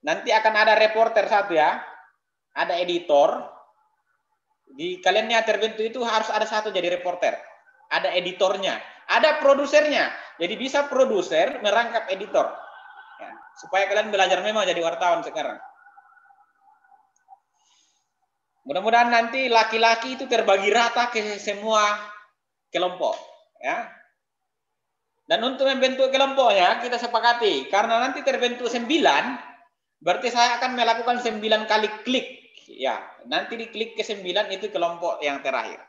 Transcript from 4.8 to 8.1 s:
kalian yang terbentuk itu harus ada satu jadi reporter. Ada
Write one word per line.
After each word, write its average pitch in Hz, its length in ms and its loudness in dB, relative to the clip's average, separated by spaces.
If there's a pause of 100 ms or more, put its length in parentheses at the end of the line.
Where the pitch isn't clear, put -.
kalian 214 240 2
yang 226 160 2
terbentuk 220 400 -2
itu 233 160 -6
harus 220 320 0
ada 214 160 0
satu 214 240 -4
jadi 175 160 -2
reporter. 175 480 -2 (560)
Ada 170 240 0